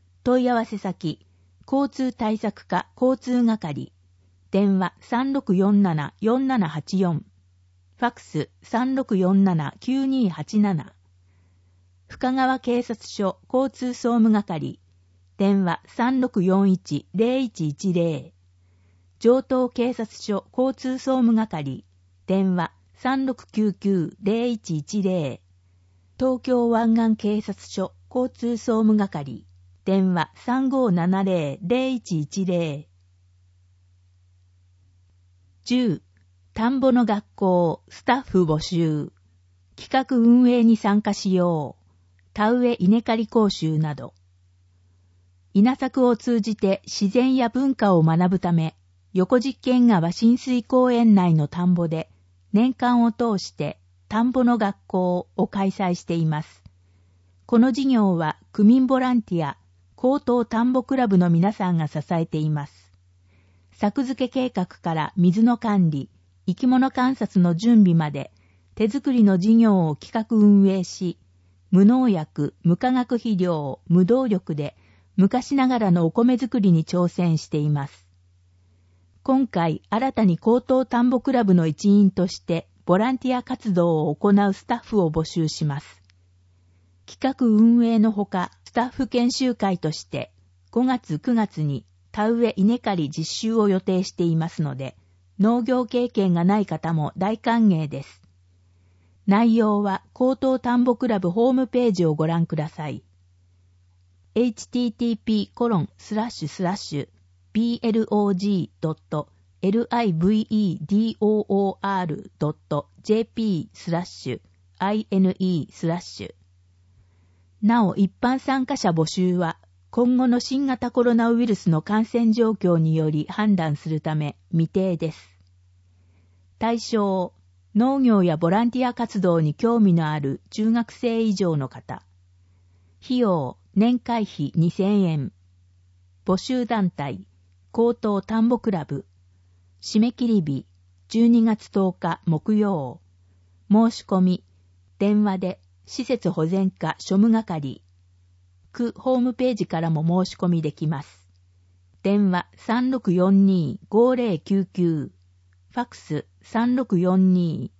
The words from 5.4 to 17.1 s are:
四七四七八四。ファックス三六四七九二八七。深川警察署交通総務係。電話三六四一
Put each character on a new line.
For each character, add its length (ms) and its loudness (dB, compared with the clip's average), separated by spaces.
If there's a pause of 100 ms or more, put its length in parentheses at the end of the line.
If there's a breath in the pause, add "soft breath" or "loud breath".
四 280 4
七 380 -2
四 260 0
七 220 0
八 280 -6
四。 280 -2 (720)
フ 80 -4
ァ 20 0
ッ 40 -4
ク 100 -20
ス 280 -8 (140)
三 320 -4
六 220 -2
四 260 4
七 360 0
九 260 -4
二 240 0
八 300 -6
七。 340 -2 (1120)
深 240 -6
川 280 -2
警 220 -2
察 260 -10
署 300 -4 (160)
交 160 0
通 240 -8
総 260 -2
務 120 4
係。 480 -4 (580)
電 280 2
話 200 -4
三 340 -2
六 220 -2
四 260 2
一 460 -2